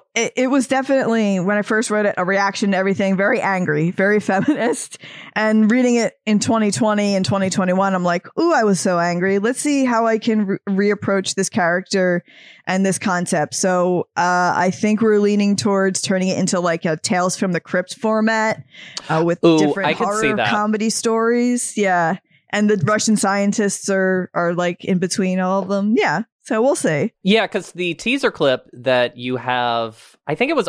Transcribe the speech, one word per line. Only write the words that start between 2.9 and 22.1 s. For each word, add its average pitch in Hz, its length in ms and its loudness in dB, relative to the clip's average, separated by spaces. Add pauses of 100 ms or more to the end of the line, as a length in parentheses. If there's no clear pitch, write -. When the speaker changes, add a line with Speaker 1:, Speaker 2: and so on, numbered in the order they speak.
Speaker 1:
very 202 220 0
angry, 170 520 0
very 202 280 2
<laughs> - 0 -
feminist. 220 800 -2 (380)
And 220 340 4
reading 247 280 2
it 220 160 0 (120)
in 208 140 2
twenty 214 320 0
twenty 208 420 0
and 190 100 0
twenty 190 280 -2
twenty-one, 190 420 0
I'm 180 100 -2
like, 175 220 -2 (140)
"Ooh, 330 120 2
I 254 120 2
was 202 160 2
so 185 180 0
angry. 175 400 0
Let's 226 220 -2
see 277 260 0
how 233 220 2
I 226 100 2
can 214 300 0
re-, 196 100 -2 (100)
reapproach 202 680 0
this 196 140 -2
character 180 720 0 (420)
and 190 180 0
this 190 140 0
concept." 175 560 -2
So, 180 540 0 (100)
uh, 180 380 2
I 185 160 0
think 214 280 0
we're 214 200 4
leaning 202 360 2
towards 190 460 0
turning 185 280 0
it 160 100 -2
into, 185 200 -2
like, 170 240 0
a 160 140 0
Tales 185 400 -2
from 190 140 -2
the 165 80 -2
Crypt - 340 -4
format, 220 720 -2 (440)
uh, 160 160 0
with 170 220 0
Speaker 2:
Ooh, 165 140 6
Speaker 1:
different 151 280 0
Speaker 2:
I 160 60 0
could - 140 -2 (120)
see - 100 0
Speaker 1:
horror 214 80 0
Speaker 2:
that. 208 120 0
Speaker 1:
comedy 214 400 0
stories. 233 880 0
Yeah. 180 380 0 (340)